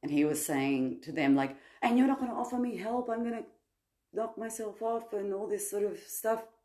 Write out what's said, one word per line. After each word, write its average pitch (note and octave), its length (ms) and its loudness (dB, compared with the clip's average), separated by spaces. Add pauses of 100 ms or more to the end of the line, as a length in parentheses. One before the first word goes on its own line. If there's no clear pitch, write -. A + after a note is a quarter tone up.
And D3 80 -4
he D3 120 4
was D3+ 220 0
saying C3+ 560 0
to D#3+ 100 -10
them, C#3 240 4
like, C3+ 200 2 (260)
"And A#3+ 160 4
you're C4 100 8
not C4 120 2
gonna A#3+ 160 -2
offer A#3+ 220 -2
me A#3+ 200 0
help. A#3 320 -2
I'm A#3 140 -2
gonna A#3 220 -4 (680)
knock A3 240 -4
myself A3 440 -8
off," A3+ 320 -2
and G3+ 200 -2
all G3 140 -4
this G3 220 -2
sort G3+ 140 0
of F#3+ 160 -2
stuff. - 460 -4 (200)